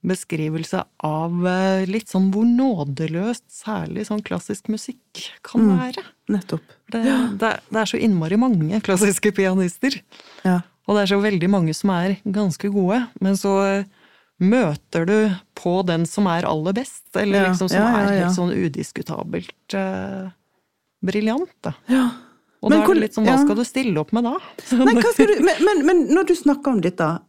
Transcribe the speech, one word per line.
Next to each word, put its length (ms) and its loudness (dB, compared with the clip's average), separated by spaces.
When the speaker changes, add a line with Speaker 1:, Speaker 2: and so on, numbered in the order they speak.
Speaker 1:
beskrivelse 760 -4
av, 300 -4
eh, 420 0
litt 220 -6
sånn 200 2
hvor 140 2
nådeløst 1040 -2
særlig 560 -8
sånn 160 -4
klassisk 460 -8
musikk 640 -10
kan 180 0
Speaker 2:
Mm. 180 4
Speaker 1:
være. 240 -8
Speaker 2:
Nettopp. 320 -4
Speaker 1:
Det, 140 -4
Speaker 2:
Ja. 260 2
Speaker 1:
det, 280 -2
det 100 -2
er 40 0
så 140 -4
innmari 380 0
mange 440 0
klassiske 520 0
pianister. 680 0
Speaker 2:
Ja. 160 2
Speaker 1:
Og 80 2
det 140 2
er 60 2
så 60 2
veldig 280 0
mange 260 2
som 140 -2
er 360 0
ganske 460 -2
gode, 360 0
men 140 0
så, 480 0
eh, 20 -6
møter 640 0
du 300 2
på 300 -2
den 200 0
som 220 -2
er 180 0
aller 280 -2
best, 300 -8
eller 280 0
Speaker 2:
Ja, 60 2
Speaker 1:
liksom 200 0
som 120 2
Speaker 2:
ja, 100 2
ja, 60 2
Speaker 1:
er 120 0
Speaker 2:
ja. 80 0
Speaker 1:
helt 100 0
sånn 160 -2
udiskutabelt, 1200 -8
eh, 560 -6
briljant, 460 -2
da. 120 -8
Speaker 2:
Ja. 220 2
Speaker 1:
Og 80 -2
Speaker 2:
Men 80 6
Speaker 1:
da 40 2
er 40 4
Speaker 2:
hvor 80 6
Speaker 1:
det 60 4
litt 140 -2
sånn, 100 2
hva 120 4
Speaker 2:
ja. 60 6
Speaker 1:
skal 120 4
du 80 0
stille 360 -2
opp 140 -4
med 100 0
da? 140 -2
<laughs> 160 -8
Speaker 2:
Nei, 220 4
hva 200 4
skal 140 6
du, 160 4
men, 120 4
men, 200 2
men 300 4
når 120 2
du 80 2
snakker 360 0
om 100 0
dette 480 -2